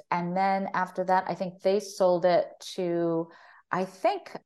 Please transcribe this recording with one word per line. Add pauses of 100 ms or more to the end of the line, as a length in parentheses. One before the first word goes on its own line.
(100)
And
then
after
that,
I
think
they
sold
it (280)
to, (420)
I
think,